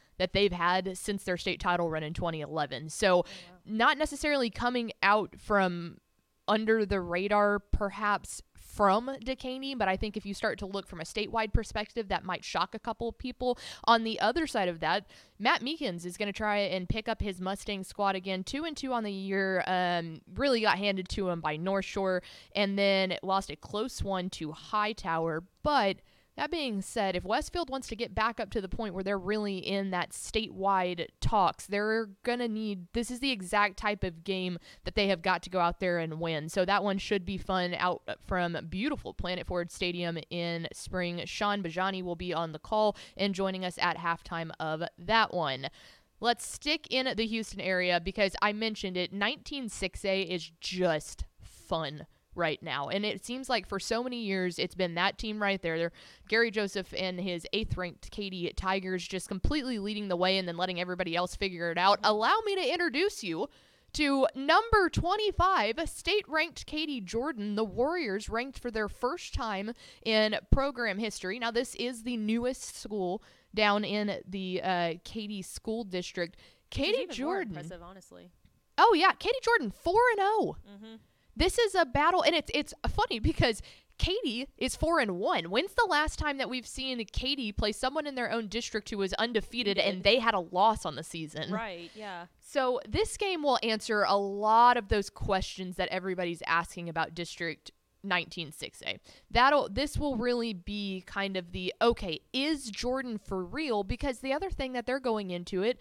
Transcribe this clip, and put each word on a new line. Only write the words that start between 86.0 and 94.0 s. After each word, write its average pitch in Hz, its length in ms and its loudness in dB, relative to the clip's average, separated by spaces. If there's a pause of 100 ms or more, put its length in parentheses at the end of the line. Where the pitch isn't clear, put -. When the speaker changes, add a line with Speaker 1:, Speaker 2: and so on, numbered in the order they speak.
Speaker 1:
time 294 220 -2
that 247 100 -2
we've 247 160 -6
seen 262 420 -6
Katy 262 440 -4
play 214 220 0
someone 285 340 -2
in 277 80 -6
their 247 160 -2
own 226 160 -2
district 214 440 -6
who 214 80 -4
was 190 160 -2
undefeated 220 640 -2
Speaker 2:
We 190 60 4
Speaker 1:
and 190 140 0
Speaker 2:
did. 180 80 -6
Speaker 1:
they 220 160 6
had 226 140 2
a 196 40 0
loss 190 480 2
on 151 80 -4
the 147 80 -6
season? 160 480 -8
Speaker 2:
Right, 185 460 -6
yeah. 190 300 -12 (120)
Speaker 1:
So 254 500 0
this 339 280 0
game 370 260 -2
will 277 220 4
answer 220 400 0